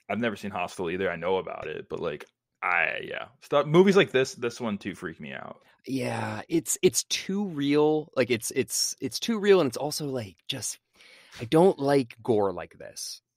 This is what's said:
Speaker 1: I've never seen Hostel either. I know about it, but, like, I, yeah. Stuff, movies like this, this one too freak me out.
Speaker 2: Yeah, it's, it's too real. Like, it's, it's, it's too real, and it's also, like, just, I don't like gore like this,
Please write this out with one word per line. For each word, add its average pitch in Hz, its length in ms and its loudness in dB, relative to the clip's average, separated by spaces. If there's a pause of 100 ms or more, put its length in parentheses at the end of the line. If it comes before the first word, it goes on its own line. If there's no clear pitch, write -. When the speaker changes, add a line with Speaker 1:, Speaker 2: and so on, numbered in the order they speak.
Speaker 1:
I've 101 100 -2
never 113 160 -2
seen 101 160 -10
Hostel 90 380 -4
either. 92 220 -2
I 87 40 -4
know 87 220 0
about 85 300 -6
it, 80 220 -10
but, 87 100 -6
like, 78 260 -6 (380)
I, 87 400 0
yeah. - 220 -10 (160)
Stuff, 143 240 2
movies 175 320 6
like 160 140 4
this, 131 240 2
this 120 260 -6
one 107 160 -4
too 98 180 -8
freak 82 240 -10
me 69 140 -12
out. - 280 -14 (260)
Speaker 2:
Yeah, 113 640 -4
it's, - 320 -2
it's - 240 2
too 202 420 -4
real. 151 680 2
Like, 123 160 2
it's, 113 200 -2
it's, - 480 -2
it's 131 200 -6
too 226 200 -2
real, 190 220 6
and 143 60 2
it's 120 100 -6
also, 147 300 -6
like, 113 280 -6 (120)
just, - 320 -8 (600)
I 117 60 -10
don't 160 340 6
like 139 440 2
gore 104 300 2
like 85 240 -12
this, - 440 -14 (160)